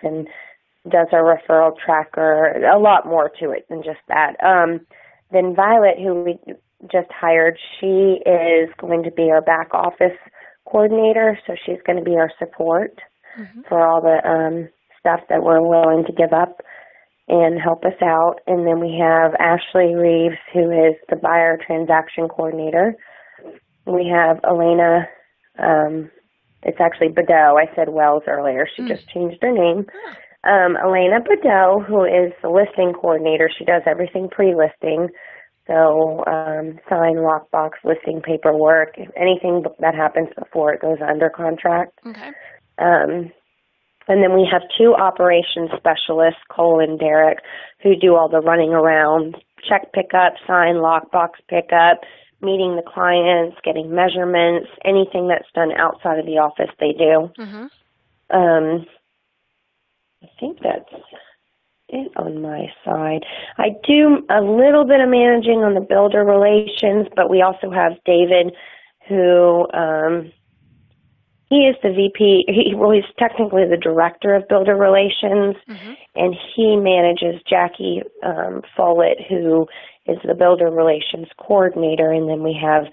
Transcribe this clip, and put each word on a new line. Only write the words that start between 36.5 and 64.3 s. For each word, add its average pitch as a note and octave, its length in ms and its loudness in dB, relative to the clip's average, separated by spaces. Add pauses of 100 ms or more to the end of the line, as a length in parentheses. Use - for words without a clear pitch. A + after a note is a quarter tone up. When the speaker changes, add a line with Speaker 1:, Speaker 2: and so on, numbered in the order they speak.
Speaker 1:
sign, E3 260 0
lockbox, D#3 540 -2 (140)
listing D#3+ 360 -4
paperwork, D#3 760 0 (200)
anything F3+ 460 0
b-, - 80 -6 (100)
that D#3+ 140 0
happens D#3 340 -2 (100)
before D3+ 360 -4
it - 80 -10
goes D#3+ 240 -2
under D3+ 240 -2
contract. E3+ 760 -4
Speaker 2:
Okay. A3+ 220 -18 (500)
Speaker 1:
Um, E3+ 520 0 (760)
and G3 160 2
then F#3 120 2
we F#3+ 180 4
have F3+ 80 0 (160)
two A#3 180 6
operations F3 800 0
specialists, D#3+ 640 -2 (100)
Cole E3 300 2
and D#3 180 -2
Derek, D#3 400 2 (440)
who G3 140 4
do F3+ 180 4
all E3 140 4
the D#3+ 120 0
running E3 340 0
around, D#3+ 640 0 (300)
check G3 280 -4
pickup, F#3 400 0 (120)
sign, F3 280 0
lockbox E3 560 -2 (180)
pickup, F3 520 2 (420)
meeting F#3+ 340 -2
the E3+ 100 -6
clients, F3 760 0
getting D#3+ 300 -6
measurements, F3 720 -2 (160)
anything F#3+ 440 0
that's - 260 -4
done E3 240 -2
outside E3 400 -2
of D#3+ 80 -6
the D#3+ 100 -6
office D3+ 320 -2 (100)
they D3+ 140 -2
do. D#3+ 380 2 (120)
Speaker 2:
Mm-hmm. G#3 220 -16 (720)
Speaker 1:
Um, E3 480 0 (1400)
I - 40 -20 (120)
think D#4 240 -12
that's - 280 -6 (1000)
it C4+ 280 -12
on D#3 260 -8
my D3+ 240 -10 (180)
side. D#3 400 -6 (340)
I G#3 100 -2 (180)
do D4 440 4